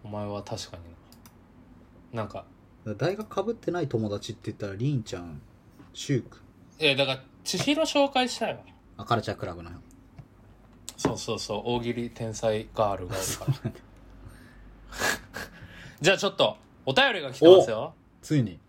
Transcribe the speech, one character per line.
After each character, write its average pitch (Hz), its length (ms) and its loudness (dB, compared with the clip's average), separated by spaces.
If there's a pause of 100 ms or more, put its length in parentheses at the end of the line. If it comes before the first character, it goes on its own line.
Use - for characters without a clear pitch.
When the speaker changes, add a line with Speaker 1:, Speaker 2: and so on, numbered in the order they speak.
Speaker 1:
お 110 40 -14
前 104 180 -8
は 101 180 -8
確 - 260 -10
か - 80 -14
に。 85 60 -18 (1300)
な 110 60 -4
ん 101 60 -6
か。 - 160 -12 (520)
Speaker 2:
大 170 200 0
学 208 280 -6
被 226 60 -2
っ 233 40 -4
て - 180 -6
な 175 100 -2
い 139 60 -4
友 110 200 -2
達 101 240 -6
っ - 40 -12
て - 160 -10
言 - 20 -12
っ - 20 -14
た 101 120 -8
ら、 98 80 -8
り 139 180 0
ん 113 80 -2
ち - 140 -10
ゃ 87 40 -8
ん、 82 220 -14 (500)
シ - 220 -6
ュ 117 100 -2
ー - 40 -18
ク。 - 120 -20 (400)
Speaker 1:
い 156 60 2
や、 139 100 4
だ 139 100 2
か 131 60 -4
ら、 131 100 -8 (220)
千 185 140 -4
尋 302 240 0
紹 285 280 2
介 254 180 0
し - 100 -8
た 214 100 -2
い 131 60 -6
わ。 - 60 -14 (360)
Speaker 2:
あ、 104 80 -12
カ 120 120 0
ル 107 60 -2
チ - 80 -6
ャ 95 40 -4
ー - 20 -8
ク 104 100 -8
ラ 87 80 -8
ブ 85 80 -14
の。 85 80 -14 (1300)
Speaker 1:
そ - 160 0
う 107 60 -6
そ 113 160 -6
う 98 40 -6
そ 104 200 -6
う。 107 80 -8
大 120 160 0
喜 117 120 -4
利 120 160 -6
天 113 240 -8
才 110 400 -2
ガ 101 200 2
ー - 20 -4
ル 92 120 -8
が - 60 -6
お 95 40 -4
る - 20 -4
か - 0 -
ら。 - 20 -4
Speaker 2:
そ - 220 -6
う 135 60 0
な - 80 0
ん - 40 -18
だ。 113 80 -4
Speaker 1:
<laughs> - 100 -18 (2250)
じ 156 100 4
ゃ 190 40 6
あ 175 40 0
ち 202 80 -2
ょ 190 40 2
っ - 60 -14
と、 107 200 2 (300)
お 135 60 -2
便 262 200 4
り 185 80 -4
が 135 120 -8
来 - 80 -10
て 175 160 12
ま 170 60 10
す 131 80 0
よ。 107 80 0
Speaker 2:
お、 151 140 -6 (300)
つ 156 140 -2
い 131 60 4
に。 92 160 -6 (100)